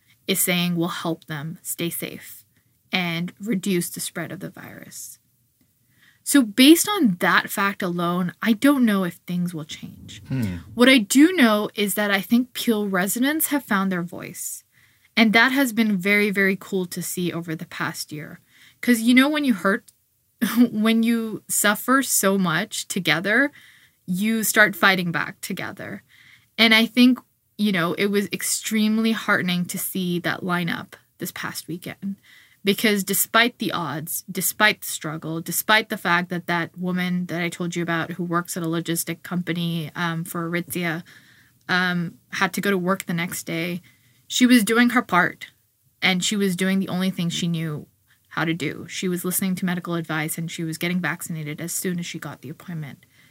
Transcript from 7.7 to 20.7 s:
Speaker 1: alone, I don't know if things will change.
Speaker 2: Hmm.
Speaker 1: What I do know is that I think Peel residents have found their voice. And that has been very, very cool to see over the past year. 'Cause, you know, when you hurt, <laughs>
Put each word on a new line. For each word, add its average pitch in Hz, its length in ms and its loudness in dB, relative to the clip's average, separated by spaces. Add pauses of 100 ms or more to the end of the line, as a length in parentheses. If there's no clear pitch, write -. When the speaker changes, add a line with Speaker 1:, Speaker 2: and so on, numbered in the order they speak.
Speaker 1:
alone, 175 580 -2
I 220 120 2
don't 269 320 4
know 202 180 4
if 170 120 -2 (120)
things 175 260 -2
will 156 120 -8
change. - 640 -16
Speaker 2:
Hmm. 107 300 -2 (160)
Speaker 1:
What 247 140 6
I 269 100 8
do 285 340 6
know 220 420 4
is 202 200 -2
that 208 180 0
I 196 80 2
think 240 320 0
Peel 208 340 -2
residents 233 600 0
have 285 160 -2
found 190 260 0
their 175 140 -2
voice. - 580 -12 (540)
And 220 160 6
that 233 180 6
has 262 220 2
been 214 260 2
very, 208 320 2
very 196 260 2
cool 185 300 -4
to 175 160 -8
see 175 300 -4
over 165 240 -6
the 160 100 -10
past - 460 -8
year. 160 260 -14 (420)
'Cause, 240 200 4
you 240 140 6
know, 262 140 8
when 302 160 0
you 247 100 4
hurt, 196 360 -2 (500)
<laughs> 233 300 4